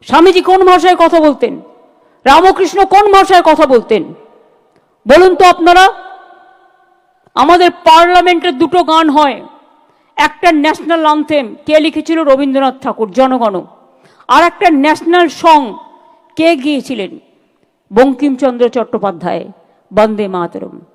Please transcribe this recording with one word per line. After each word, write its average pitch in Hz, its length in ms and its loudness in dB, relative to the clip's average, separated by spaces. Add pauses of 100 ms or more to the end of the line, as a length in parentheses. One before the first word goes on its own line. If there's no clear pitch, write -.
স্বামীজি 339 400 2
কোন 381 240 0
ভাষায় 359 340 2
কথা 330 200 2
বলতেন? 277 420 -2 (640)
রামকৃষ্ণ 359 600 2
কোন 392 260 2
ভাষায় 381 340 4
কথা 311 200 2
বলতেন? 220 380 0 (1040)
বলুন 339 280 4
তো 381 100 2
আপনারা। 349 440 4 (1500)
আমাদের 339 360 2
পার্লামেন্টের 349 880 2
দুটো 330 260 -2
গান 320 260 0
হয়, 277 320 -2 (760)
একটা 302 360 -2
ন্যাশনাল 311 500 -2
অ্যানথেম, 302 540 -2 (100)
কে 302 140 2
লিখেছিল? 320 440 -4
রবীন্দ্রনাথ 269 580 -2
ঠাকুর, 226 300 -8
জনগণ, 240 500 -2 (680)
আর 285 160 2
একটা 349 260 -2
ন্যাশনাল 330 580 0
সং 294 460 0 (640)
কে 330 200 0
গিয়েছিলেন? 254 640 -8 (720)
বঙ্কিমচন্দ্র 254 760 -2
চট্টোপাধ্যায়, 196 800 -8 (420)
বন্দে 208 340 -2
মাতরম। 180 520 -10 (160)